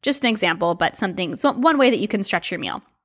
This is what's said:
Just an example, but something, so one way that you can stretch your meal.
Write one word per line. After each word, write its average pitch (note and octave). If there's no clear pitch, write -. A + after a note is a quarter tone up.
Just C#4
an B3
example, E3+
but -
something, F3+
so C#4
one C#4
way C4
that B3
you G#3
can G3+
stretch -
your F3
meal. -